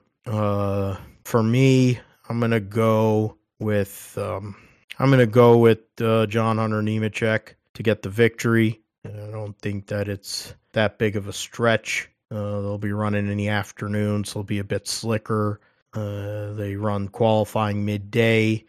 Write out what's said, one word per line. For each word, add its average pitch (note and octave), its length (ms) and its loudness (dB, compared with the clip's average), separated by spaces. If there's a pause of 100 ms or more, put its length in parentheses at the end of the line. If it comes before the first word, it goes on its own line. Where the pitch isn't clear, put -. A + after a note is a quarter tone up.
(260)
Uh, G2+ 720 -2 (280)
for A#2 180 2
me, B2+ 580 4 (280)
I'm A#2 120 -4
gonna A2+ 200 2
go A2 760 0 (240)
with, G#2 580 -4
um, G2 380 -10 (420)
I'm C3 120 2
gonna B2+ 160 6
go A#2+ 320 8
with, A2+ 240 6 (180)
uh, A2+ 260 2
John A2 320 -2
Hunter G#2+ 240 -2
Nemechek A2 720 -2 (200)
to - 80 -12
get G#2+ 200 0
the G2 80 -8
victory. A2+ 680 2 (240)
And G#2 160 -14
I G#2 100 -14
don't G#2+ 300 -10
think G2+ 280 -8
that G2+ 200 -4
it's - 460 -10 (180)
that - 260 0
big G#2+ 160 0
of G2+ 140 -6
a - 40 -12
stretch. - 760 -2 (220)
Uh, G#2 320 -6
they'll G2+ 160 -6
be G#2 140 -6
running G#2 360 -2
in G#2 80 -2
the G#2 120 -2
afternoon, G#2 760 -2
so - 160 -8
it'll G2+ 40 -8
be G2+ 140 -4
a G2 60 -6
bit G2+ 240 -6
slicker. G#2+ 720 -4 (320)
Uh, G#2 600 -8
they G2+ 220 -6
run G2+ 340 -4
qualifying G#2+ 760 0
midday. A2 840 2